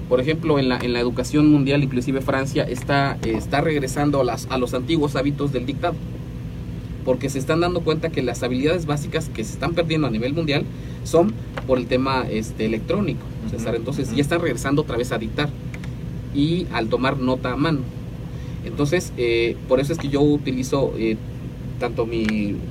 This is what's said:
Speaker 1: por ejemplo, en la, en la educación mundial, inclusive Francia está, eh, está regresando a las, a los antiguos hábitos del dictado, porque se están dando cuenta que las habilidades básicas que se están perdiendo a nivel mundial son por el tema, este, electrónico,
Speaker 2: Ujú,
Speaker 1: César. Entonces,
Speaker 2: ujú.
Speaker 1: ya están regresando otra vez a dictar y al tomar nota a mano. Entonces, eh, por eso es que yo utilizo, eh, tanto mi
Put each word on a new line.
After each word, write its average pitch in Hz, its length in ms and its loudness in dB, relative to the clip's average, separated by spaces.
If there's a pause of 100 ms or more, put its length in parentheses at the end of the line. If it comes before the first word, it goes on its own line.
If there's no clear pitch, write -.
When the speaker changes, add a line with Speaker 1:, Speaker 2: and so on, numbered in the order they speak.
Speaker 1:
por 123 100 8
ejemplo, 156 400 2
en 135 80 2
la, 123 120 2
en 123 120 -2
la 120 80 0
educación 123 500 4
mundial, 143 320 6
inclusive 131 400 0
Francia 135 420 0
está, 131 640 0
eh, 110 120 2
está 139 240 0
regresando 147 580 2
a 131 60 4
las, 117 260 -2
a 131 60 0
los 123 160 -2
antiguos 147 420 2
hábitos 143 380 0
del 127 120 -2
dictado, 165 300 -2 (1080)
porque 127 240 2
se 135 100 -4
están 160 220 2
dando 175 200 0
cuenta 160 280 0
que 151 120 -2
las 120 220 -2
habilidades 143 420 0
básicas 143 440 -2
que 107 160 -6
se - 80 -8
están 170 220 -4
perdiendo 160 320 2
a - 20 -2
nivel - 240 -2
mundial 160 320 0 (400)
son 175 260 6 (340)
por 131 120 4
el 120 100 -2
tema, 131 420 2
este, 110 360 -2
electrónico, 156 560 0 (260)
Speaker 2:
Ujú, 110 100 -4
Speaker 1:
César. 113 180 -2
Entonces, 127 340 -2
Speaker 2:
ujú. 113 80 -2
Speaker 1:
ya 147 60 6
están 170 180 2
regresando 147 400 2
otra 123 160 -2
vez 123 160 -2
a 117 40 2
dictar 110 300 -2 (880)
y 165 380 2
al 117 160 0
tomar 127 280 2
nota 127 360 0
a - 20 -4
mano. 147 240 2 (880)
Entonces, - 500 0
eh, 117 400 2 (140)
por 127 100 6
eso 143 140 0
es - 60 -4
que 135 100 -4
yo 139 100 2
utilizo, 139 760 2
eh, 110 180 2 (640)
tanto 120 260 -2
mi 107 520 0 (140)